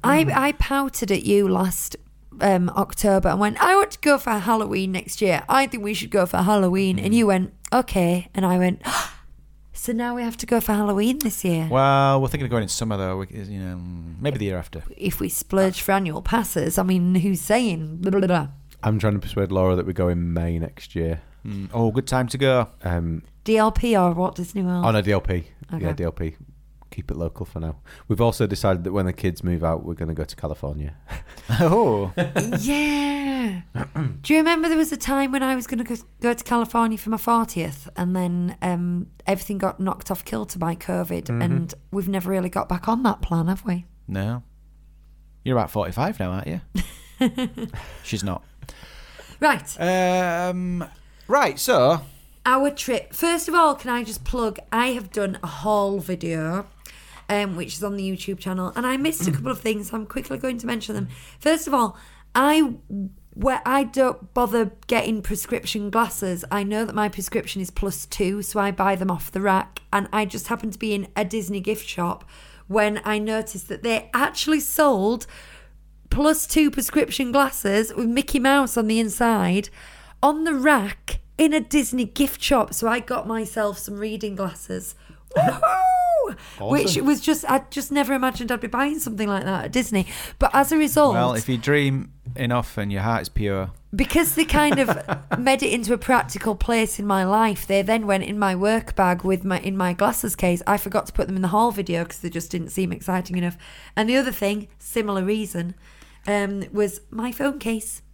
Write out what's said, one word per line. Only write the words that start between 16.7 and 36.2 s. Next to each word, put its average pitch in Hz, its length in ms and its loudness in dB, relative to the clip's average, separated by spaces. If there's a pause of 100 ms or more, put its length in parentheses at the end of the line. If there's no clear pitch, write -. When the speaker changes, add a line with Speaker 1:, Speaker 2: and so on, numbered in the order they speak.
Speaker 1:
I 190 40 2
mean, 180 340 4
who's 180 240 2
saying? 170 600 0
Blah, 190 180 0
blah, 190 80 2
blah. 165 220 2 (340)
Speaker 3:
I'm 107 160 2
trying 104 160 2
to 101 60 0
persuade 98 300 -2
Laura 92 260 4
that 90 100 0
we 92 60 -4
go 90 160 2
in 87 240 0
May 85 260 0
next - 360 -8
year. 82 260 -2 (260)
Speaker 2:
Mm. 98 260 -8
Oh, 117 180 2
good 131 160 -2
time 127 220 0
to 135 100 -8
go. 131 300 2 (160)
Speaker 3:
Um, 85 380 -2 (220)
Speaker 1:
D 220 120 4
L 220 160 4
P 226 240 2
or 180 160 4
what, 180 220 -2
Disney 180 280 -6
World? 180 220 0
Speaker 3:
Oh, 113 60 4
no, 110 100 4
D 101 120 2
L 95 80 2
P. 87 240 -2 (280)
Speaker 1:
Okay. 156 120 -6
Speaker 3:
Yeah, 80 80 0
D 87 120 -4
L 82 80 -2
P. 80 240 -6 (540)
Keep - 200 -10
it - 60 -4
local 82 280 -6
for - 160 -10
now. 80 160 -6 (320)
We've 104 120 0
also 117 260 2
decided 95 380 0
that 92 80 -4
when 95 140 2
the 90 60 0
kids 90 320 -4
move 87 180 0
out, 82 220 0
we're 82 100 -6
gonna 82 200 -4
go 78 100 -4
to - 120 -12
California. 73 580 -6 (140)
<laughs> - 520 -6
Speaker 2:
Oh. 147 520 4 (480)
Speaker 1:
Yeah. 285 1000 -2 (140)
<clears throat> - 480 -6
Do - 120 0
you 311 60 6
remember 330 280 2
there 320 100 2
was 320 140 0
a 285 40 -6
time 277 360 0
when 269 100 0
I 262 120 0
was 247 120 -6
gonna 233 180 -4
go, 226 120 -6 (240)